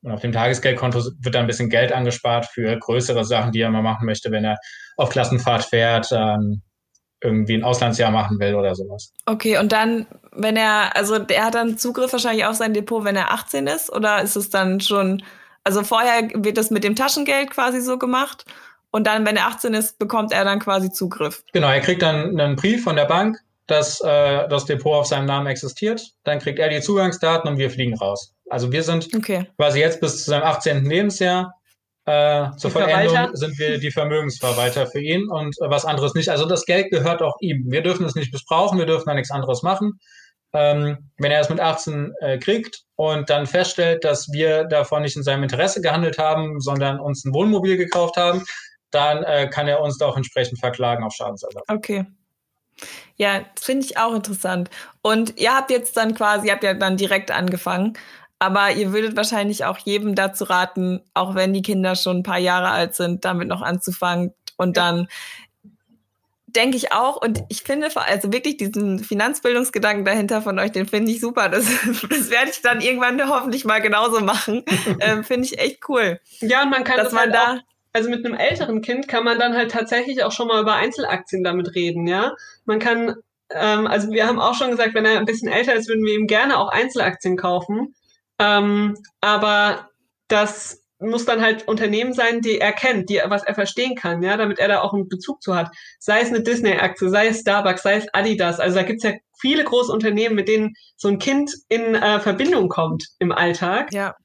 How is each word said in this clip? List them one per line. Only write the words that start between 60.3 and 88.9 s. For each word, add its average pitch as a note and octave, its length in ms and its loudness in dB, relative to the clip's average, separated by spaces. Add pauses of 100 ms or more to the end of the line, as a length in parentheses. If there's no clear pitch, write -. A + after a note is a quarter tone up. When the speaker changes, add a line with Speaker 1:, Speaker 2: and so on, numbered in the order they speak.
Speaker 2:
raten, F#3 560 0 (120)
auch F#3+ 220 -2
wenn F#3+ 180 2
die G3 80 0
Kinder F#3 340 0
schon F#3 220 0
ein F3+ 60 -2
paar F3+ 160 -2
Jahre F3+ 320 2
alt E3+ 240 -2
sind, F3 280 -2
damit F3+ 240 -2
noch F3+ 140 -4
anzufangen F3+ 720 -2 (240)
und F3+ 200 0
Speaker 3:
Ja. F3 60 2
Speaker 2:
dann F3 240 0 (1400)
denke B3 280 0
ich - 160 -4
auch. C4 300 2
Und A3+ 260 -2
ich - 160 -10
finde D4+ 260 -2
vor-, - 160 -4
also G3+ 280 0
wirklich C#4+ 240 -4
diesen G3+ 420 -2
Finanzbildungsgedanken A3 1040 0
dahinter G#3+ 380 0
von G3 180 -2
euch, G#3 140 0
den F#3+ 120 0
finde G#3+ 260 0
ich A3+ 100 -4
super. A#3 260 0
Das, G3 180 2
<laughs> A3 440 -2
das C#4+ 200 0
werde B3+ 220 2
ich - 100 -10
dann A#3+ 200 2
irgendwann B3 480 0
hoffentlich C4 340 0
mal G#3+ 180 2
genauso A3 380 2
machen. G#3 460 0 (160)
Speaker 3:
<laughs> - 180 0
Speaker 2:
Ähm, G#3+ 240 2
finde B3+ 220 -2
ich - 140 -8
echt - 280 -4
cool. G#3+ 320 0 (220)
Speaker 3:
Ja, B3 220 2
und C#4 60 2
man C4 140 0
kann B3+ 140 0
Speaker 2:
Dass A3 80 4
Speaker 3:
das A#3 80 -2
Speaker 2:
man A3+ 100 4
Speaker 3:
halt A3+ 120 2
Speaker 2:
da A#3+ 180 4
Speaker 3:
auch, B3+ 60 -6 (340)
also A#3 160 0
mit A#3 160 -4
einem A#3 100 -4
älteren A#3 460 0
Kind B3+ 260 -4
kann A#3 160 -2
man A#3+ 160 2
dann A#3+ 160 2
halt A#3 160 0
tatsächlich A#3+ 520 -2
auch G#3+ 80 0
schon A#3 160 -4
mal A3 140 2
über G#3+ 140 2
Einzelaktien G3 680 -2
damit F3 300 -2
reden, E3+ 340 -2
ja. G#3 260 0 (320)
Man A3 140 0
kann, A#3 360 0 (380)
ähm, G#3+ 340 0
also G#3 240 0
wir A3 160 2
haben A#3+ 120 0
auch A#3+ 140 2
schon B3 180 -2
gesagt, A3+ 220 0
wenn G#3+ 120 2
er A3 120 6
ein G#3+ 80 0
bisschen A3+ 220 -4
älter A#3+ 260 2
ist, A3+ 140 0
würden A3 180 0
wir G#3+ 100 2
ihm G#3+ 120 0
gerne A#3+ 300 2
auch G3+ 120 0
Einzelaktien F#3+ 680 -2
kaufen. F#3 580 -4 (440)
Ähm, G#3 560 2 (260)